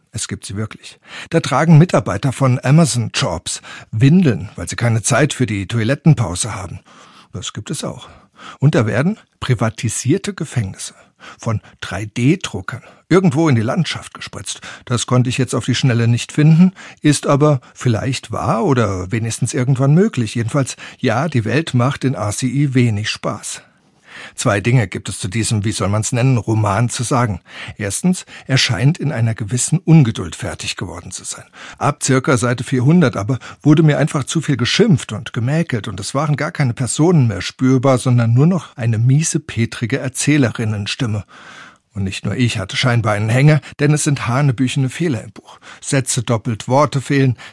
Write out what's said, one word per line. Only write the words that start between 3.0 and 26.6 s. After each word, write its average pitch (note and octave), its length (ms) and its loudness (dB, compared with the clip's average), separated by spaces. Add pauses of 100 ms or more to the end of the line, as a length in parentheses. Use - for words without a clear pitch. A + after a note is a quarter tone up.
Jobs - 480 -6 (300)
Windeln, A#2 640 4
weil F2+ 120 -10
sie - 80 -10
keine A2+ 240 0
Zeit C3+ 320 0
für B2 140 -2
die G2+ 200 -4
Toilettenpause A2+ 880 0
haben. F#2 260 -12 (520)
Das - 220 -12
gibt - 160 -12
es D3+ 120 -8
auch. - 280 -12 (480)
Und D3 160 4
da B2+ 120 2
werden C#3 300 -2 (240)
privatisierte B2 920 -2
Gefängnisse - 580 -8 (460)
von A2 240 -4 (180)
drei F#2+ 240 -8
D B2 320 2
Druckern - 460 -10 (260)
irgendwo E3 400 4
in C#3+ 60 4
die A2+ 80 2
Landschaft C3 500 -4
gespritzt. - 480 -14 (240)
Das A#2+ 220 -4
konnte B2+ 240 2
ich - 80 -4
jetzt C3 160 -2
auf A#2+ 100 -2
die B2 100 0
Schnelle A#2 320 2
nicht A#2 240 0
finden, D#3+ 440 6 (260)
ist - 260 2
aber C#3+ 360 2 (100)
vielleicht A2+ 600 -4
wahr F3+ 340 -2
oder G2 460 0
wenigstens A2+ 420 -4
irgendwann C3+ 400 2
möglich. F3 400 2
Jedenfalls, B2 420 -2 (220)
ja, B2 300 0
die A#2+ 180 0
Welt C3 260 -2
macht B2+ 320 0
in A#2+ 120 -2
A G#2 160 -4
C B2+ 160 -4
I C3+ 260 0
wenig A2 340 2
Spaß. - 540 -8 (720)
Zwei G#2 260 0
Dinge A#2+ 280 2
gibt - 200 -10
es G2+ 100 -10
zu - 80 -6
diesem, G#2 380 -2
wie A2+ 80 -2
soll F#2+ 160 -2
man's G#2+ 240 -2
nennen, B2+ 240 2
Roman A2 540 0